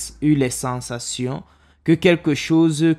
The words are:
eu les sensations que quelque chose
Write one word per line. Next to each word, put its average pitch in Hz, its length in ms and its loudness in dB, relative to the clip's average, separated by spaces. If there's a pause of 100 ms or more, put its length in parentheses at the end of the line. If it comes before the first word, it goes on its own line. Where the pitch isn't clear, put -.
(220)
eu 151 120 4
les 131 160 0
sensations 123 920 -8 (420)
que 160 80 2
quelque 165 420 2
chose 160 500 0 (140)